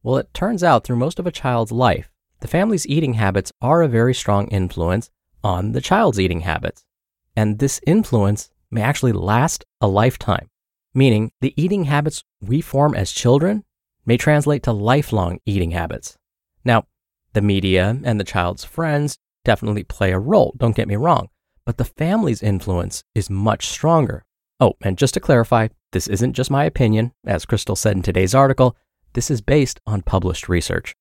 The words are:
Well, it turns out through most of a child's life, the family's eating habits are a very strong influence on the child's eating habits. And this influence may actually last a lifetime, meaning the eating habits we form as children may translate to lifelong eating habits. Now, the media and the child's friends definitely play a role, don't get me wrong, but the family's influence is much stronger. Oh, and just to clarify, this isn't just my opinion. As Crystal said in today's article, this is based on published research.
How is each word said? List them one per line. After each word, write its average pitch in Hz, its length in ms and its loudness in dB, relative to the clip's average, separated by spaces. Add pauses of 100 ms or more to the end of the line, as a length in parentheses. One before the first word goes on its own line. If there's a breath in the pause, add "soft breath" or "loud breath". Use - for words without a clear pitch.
Well, 120 160 0
it - 160 -6
turns 190 300 -2
out 147 200 4
through 123 140 -2
most 135 220 -2
of 139 80 -6
a - 40 -4
child's 117 400 -2
life, 113 400 0 (280)
the - 80 -12
family's 190 400 0
eating 139 280 0
habits 98 360 0 (100)
are 156 200 2
a 160 60 4
very 120 260 4
strong 101 360 0
influence 92 600 -2 (340)
on 95 280 -2
the 117 100 -2
child's 190 380 2
eating 87 220 0
habits. - 440 -6 (500)
And 107 240 0
this 139 260 -2
influence 110 640 0 (220)
may 110 100 -4
actually 127 320 0
last 107 520 0 (160)
a 110 60 2
lifetime, 104 640 0 (440)
meaning 113 380 4 (100)
the 135 200 -2
eating 180 240 0
habits 147 380 -2 (180)
we 123 200 -2
form 147 340 0
as - 160 -2
children 160 520 2 (420)
may 120 120 2
translate 147 460 2
to 120 80 -2
lifelong 104 760 0
eating 95 260 -2
habits. - 460 -8 (460)
Now, 117 220 2 (480)
the 107 80 2
media 98 640 2
and 113 160 -2
the 101 40 -4
child's 90 400 -4
friends 147 540 -4 (260)
definitely 107 400 -2
play - 280 -2
a 92 80 0
role, 151 380 2
don't 117 180 0
get - 120 -2
me 101 80 -2
wrong, 147 340 0 (360)
but 120 120 -6
the - 80 -2
family's 165 580 -2
influence 95 600 -2 (100)
is 101 160 -2
much 101 380 -2
stronger. - 560 0 (360)
Oh, 120 220 4
and 95 160 -2
just - 180 0
to - 40 0
clarify, 117 480 2 (240)
this - 160 -4
isn't 98 260 0
just 127 160 -4
my 143 160 2
opinion. 117 460 0 (140)
As 92 200 -4
Crystal 104 300 -2
said 104 200 0
in 92 60 -2
today's 92 340 0
article, 131 420 4 (360)
this - 160 -4
is 120 120 -2
based 135 440 0
on 104 160 -4
published 92 460 -2
research. 85 540 -4